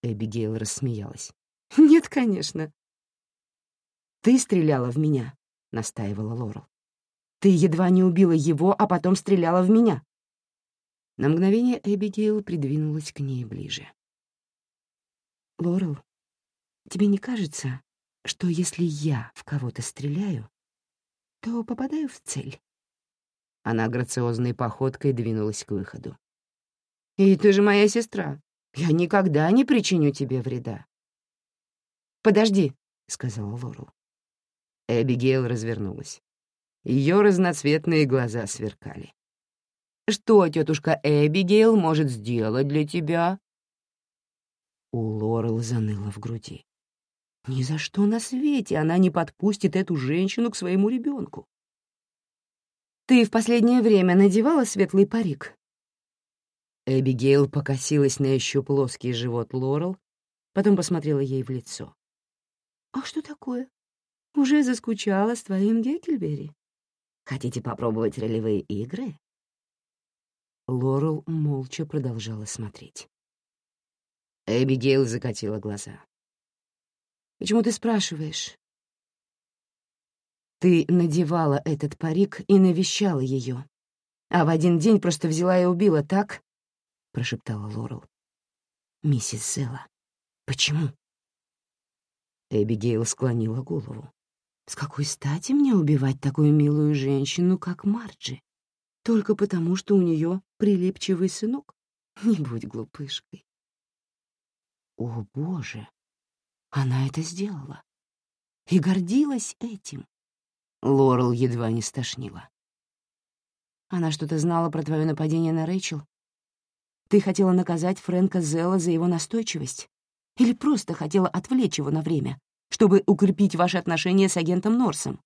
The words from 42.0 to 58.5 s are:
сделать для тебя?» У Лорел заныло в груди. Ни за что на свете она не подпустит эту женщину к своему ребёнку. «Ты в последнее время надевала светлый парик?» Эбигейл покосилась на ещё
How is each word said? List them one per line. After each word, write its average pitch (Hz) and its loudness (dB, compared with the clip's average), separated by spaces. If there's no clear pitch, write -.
сделать 113 -2
для 151 0
тебя?» 170 -2
У 117 -4
Лорел 110 -2
заныло 107 -4
в 107 -12
груди. 113 -12
Ни 131 -2
за 151 -4
что 202 -2
на 220 0
свете 254 -2
она 160 0
не 185 6
подпустит 175 -2
эту 185 -2
женщину 185 -2
к - -14
своему 190 0
ребёнку. - -6
«Ты 247 8
в 208 2
последнее 233 4
время 185 6
надевала 220 6
светлый 196 2
парик?» 202 -6
Эбигейл 131 2
покосилась 139 -2
на 139 0
ещё 135 0